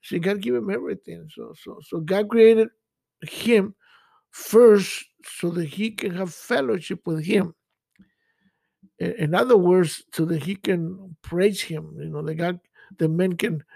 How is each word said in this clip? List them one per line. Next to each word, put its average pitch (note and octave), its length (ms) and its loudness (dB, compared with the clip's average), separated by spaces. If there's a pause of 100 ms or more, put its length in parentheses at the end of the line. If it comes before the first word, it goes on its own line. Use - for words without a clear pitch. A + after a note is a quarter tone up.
See, - 160 -6
God G3 240 -4
gave A#3+ 120 -4
him A3+ 140 -4
everything. F#3+ 680 -10
So, A2+ 240 -18
so, - 240 -18
so E3+ 180 -10
God F#3+ 280 -2
created A3+ 400 6 (540)
him G#3 520 0 (560)
first G#3+ 760 6 (180)
so - 260 -8
that E3+ 140 -4
he F#3+ 280 -6
can F#3+ 220 -8
have F3+ 200 -8
fellowship A#3 720 -6
with D#3 180 -6
him. G3+ 300 -2 (1500)
I-, F3 160 -4
in D3+ 180 -2
other B3 220 4
words, F3+ 560 2
so D#3+ 140 -2
that D#3+ 160 -2
he F#3 140 -6
can F#3 680 -6
praise F#3 400 -2
him, D#3 360 -10
you D#3 120 -10
know, D3+ 100 -8
that D#3 140 -6
God, F3 260 -6 (380)
the D#3+ 100 0
man F3 300 0
can E3 260 -4 (120)